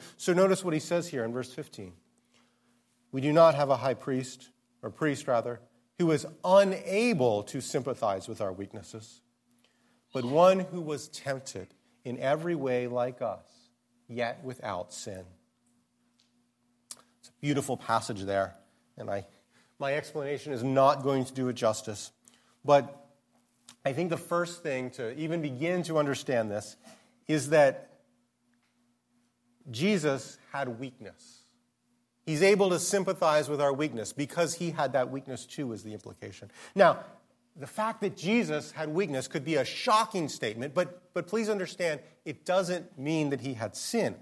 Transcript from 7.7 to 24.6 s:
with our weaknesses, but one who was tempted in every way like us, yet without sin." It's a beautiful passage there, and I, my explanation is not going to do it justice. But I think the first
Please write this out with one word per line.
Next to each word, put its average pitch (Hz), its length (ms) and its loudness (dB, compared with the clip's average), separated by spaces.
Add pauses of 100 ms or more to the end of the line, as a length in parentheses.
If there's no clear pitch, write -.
with 113 140 -8
our 95 120 -4
weaknesses, 101 680 -14 (920)
but 131 100 -4
one 175 360 6
who 180 220 -6
was 151 260 -6
tempted 131 600 -10 (340)
in 127 160 -8
every 156 340 0
way 127 320 -2
like 123 360 -4
us, 104 240 -6 (640)
yet 120 360 -4
without 101 500 -8
sin." 92 300 -12 (2000)
It's - 80 -20
a - 120 -20
beautiful 139 360 0
passage 110 440 -2
there, 98 320 0 (420)
and - 140 -12
I, 101 160 -6 (540)
my 139 160 -2
explanation 147 580 -6
is 117 100 -4
not 135 380 6
going 131 240 0
to - 80 -12
do 127 140 -2
it 123 60 -2
justice. 110 580 -2 (520)
But 139 320 4 (880)
I 139 100 -2
think 165 180 -2
the 160 60 -2
first 175 440 -4